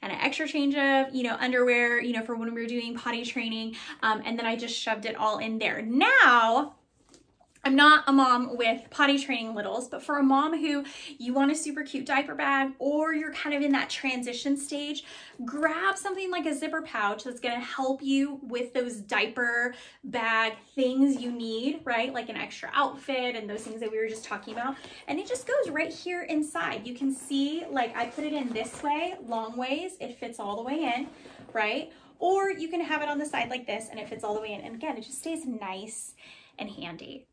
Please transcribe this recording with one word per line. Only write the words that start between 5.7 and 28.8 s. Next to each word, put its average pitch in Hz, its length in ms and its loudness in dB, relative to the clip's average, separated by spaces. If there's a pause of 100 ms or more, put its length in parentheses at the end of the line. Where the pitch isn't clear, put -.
Now, 262 960 8 (840)
I'm 269 120 6
not 294 320 10
a 277 40 4
mom 247 460 6
with 226 320 0
potty 277 300 4
training 233 340 -4
littles, 208 340 -4
but - 140 -8
for 294 160 -2
a 285 60 4
mom 285 360 6
who 285 240 0 (360)
you 240 120 -4
want 277 200 4
a 311 40 2
super 294 280 -6
cute - 240 -8
diaper 285 260 0
bag, 277 460 2
or 302 340 2
you're 302 200 -4
kind 294 220 -4
of 285 60 0
in 285 120 2
that - 140 0
transition 254 680 -2
stage, 294 460 -6 (420)
grab 311 500 0
something 381 360 -4
like 339 160 -2
a 294 80 -2
zipper 311 260 -4
pouch 214 420 -2
that's 240 160 -10
gonna 240 200 -4
help 262 420 -2
you 277 400 2
with 240 320 -6
those 240 220 0
diaper 240 800 0 (280)
bag 226 500 0 (200)
things 262 480 4
you 240 100 -4
need, 233 520 -4
right? 240 280 0
Like 233 180 -6
an - 60 -6
extra - 380 -8
outfit 254 640 0
and 214 120 -6
those 208 140 -6
things 220 200 -10
that 214 100 -4
we 220 80 -2
were 220 100 0
just 220 160 -10
talking 220 300 -8
about. 247 200 -4 (320)
And 285 120 -2
it 403 80 -6
just 508 200 -6
goes 494 220 2
right 320 240 -2
here 349 300 -6
inside. 302 640 -2
You 247 80 -10
can 269 180 0
see, 285 560 -2
like, 247 260 0
I 233 120 -2
put - 160 -8
it 294 100 -2
in 277 160 -2
this 226 320 -6